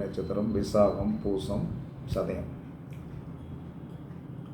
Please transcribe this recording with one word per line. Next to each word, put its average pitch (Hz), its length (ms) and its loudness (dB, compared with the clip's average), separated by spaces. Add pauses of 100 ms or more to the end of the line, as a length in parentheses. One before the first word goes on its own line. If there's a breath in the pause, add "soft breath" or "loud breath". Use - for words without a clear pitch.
நட்சத்திரம் 98 560 0
விசாகம், 101 640 6
பூசம், 101 440 2 (480)
சதயம். 92 360 0 (2000)